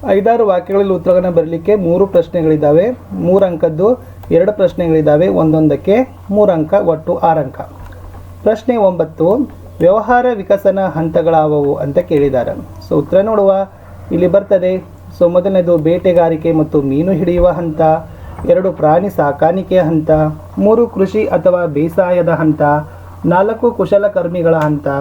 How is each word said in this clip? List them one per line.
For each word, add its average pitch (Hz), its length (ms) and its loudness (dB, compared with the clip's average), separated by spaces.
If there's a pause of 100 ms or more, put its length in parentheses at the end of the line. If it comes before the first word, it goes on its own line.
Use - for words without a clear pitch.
ಐದಾರು 214 400 2
ವಾಕ್ಯಗಳಲ್ಲಿ 196 460 0
ಉತ್ತರಗಳನ್ನ 180 380 0
ಬರಲಿಕ್ಕೆ 165 440 0
ಮೂರು 180 320 0
ಪ್ರಶ್ನೆಗಳಿದ್ದಾವೆ, 160 840 2 (220)
ಮೂರು 185 320 2
ಅಂಕದ್ದು 175 720 -2 (120)
ಎರಡು 185 220 2
ಪ್ರಶ್ನೆಗಳಿದ್ದಾವೆ, 165 760 2
ಒಂದೊಂದಕ್ಕೆ 156 920 0 (120)
ಮೂರು 208 220 4
ಅಂಕ, 156 200 -2
ಒಟ್ಟು 175 440 0
ಆರು 160 240 2
ಅಂಕ. 131 200 -8 (840)
ಪ್ರಶ್ನೆ 226 340 0
ಒಂಬತ್ತು, 180 760 0 (300)
ವ್ಯವಹಾರ 220 540 2
ವಿಕಸನ 196 460 0
ಹಂತಗಳಾವವು 156 960 0
ಅಂತ 139 240 -2
ಕೇಳಿದ್ದಾರೆ. 135 520 0 (380)
So - 60 -2
ಉತ್ತರ 151 260 0
ನೋಡುವ, 196 460 0 (460)
ಇಲ್ಲಿ 175 140 0
ಬರ್ತದೆ. 185 500 2 (420)
So 175 100 4
ಮೊದಲನೇದು 180 500 2
ಬೇಟೆಗಾರಿಕೆ 165 760 0
ಮತ್ತು 151 300 0
ಮೀನು 143 300 0
ಹಿಡಿಯುವ 175 360 0
ಹಂತ, 170 320 -4 (680)
ಎರಡು 185 240 2
ಪ್ರಾಣಿ 165 380 0
ಸಾಕಾಣಿಕೆಯ 170 680 0
ಹಂತ, 160 300 0 (480)
ಮೂರು 226 280 4
ಕೃಷಿ 208 400 -2
ಅಥವಾ 180 400 0
ಬೇಸಾಯದ 170 640 0
ಹಂತ, 156 340 0 (640)
ನಾಲ್ಕು 220 440 2
ಕುಶಲಕರ್ಮಿಗಳ 180 840 0
ಹಂತ 151 320 -2 (120)